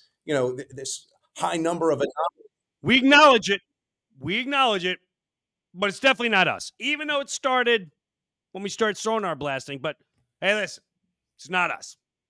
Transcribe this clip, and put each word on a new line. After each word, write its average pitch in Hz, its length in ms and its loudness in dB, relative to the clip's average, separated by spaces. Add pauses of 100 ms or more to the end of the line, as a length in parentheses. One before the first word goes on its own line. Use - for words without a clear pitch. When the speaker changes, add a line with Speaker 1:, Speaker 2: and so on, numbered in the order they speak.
(240)
Speaker 1:
you 156 80 -6
know, 127 240 0
th-, 139 140 -12
this 131 360 -12 (300)
high 175 220 -2
number 165 320 0
of 139 80 0
anomalies." - 520 -6 (300)
Speaker 2:
We 208 160 2
acknowledge 269 540 6
it. 196 100 0 (580)
We 160 200 -4
acknowledge 247 480 0
it, 180 120 -2 (760)
but 196 160 -2
it's - 100 -12
definitely 247 300 2
not 185 180 4
us, 101 300 -6
even 294 280 -4
though 294 140 -2
it 277 80 -10
started 240 600 0 (640)
when 190 100 -12
we 202 80 -6
started 214 260 -2
sonar 208 380 -2
blasting. 139 460 -6
But 147 160 -6 (440)
hey, 190 140 2
listen, 208 300 -6 (520)
it's - 120 -20
not 175 220 0
us. - 260 -12 (340)